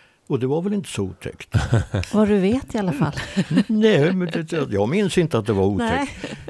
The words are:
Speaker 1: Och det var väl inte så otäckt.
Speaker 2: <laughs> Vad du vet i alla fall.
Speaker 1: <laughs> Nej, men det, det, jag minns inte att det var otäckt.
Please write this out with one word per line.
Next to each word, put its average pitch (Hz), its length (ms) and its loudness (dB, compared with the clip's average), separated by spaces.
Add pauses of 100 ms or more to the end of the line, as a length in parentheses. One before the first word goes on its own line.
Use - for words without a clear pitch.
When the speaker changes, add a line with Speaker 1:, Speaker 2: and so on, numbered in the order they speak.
(280)
Speaker 1:
Och 135 120 0
det 127 80 0
var 151 140 0
väl 202 120 -2
inte 196 160 -6
så 101 140 -4
otäckt. - 520 -10 (260)
Speaker 2:
<laughs> - 320 -4
Vad 208 140 4
du 208 120 4
vet 226 360 0
i - 20 0
alla 185 160 0
fall. 160 200 0 (280)
Speaker 1:
<laughs> 190 260 2
Nej, 208 460 4
men 180 200 0
det, 165 100 -2
det, 156 280 -4
jag 101 180 2
minns 190 280 0
inte 160 200 2
att 104 80 0
det 110 80 0
var 95 120 4
otäckt. 240 640 -2 (220)